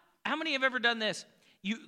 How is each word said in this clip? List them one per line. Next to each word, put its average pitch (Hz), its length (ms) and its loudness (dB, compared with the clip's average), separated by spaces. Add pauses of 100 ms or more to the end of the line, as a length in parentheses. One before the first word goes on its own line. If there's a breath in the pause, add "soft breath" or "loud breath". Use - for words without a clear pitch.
(240)
how 277 120 0
many 320 180 -2
have 262 80 -2
ever 254 160 2
done 233 200 2
this? 214 280 -2 (340 soft breath)
You, 208 160 -2 (120)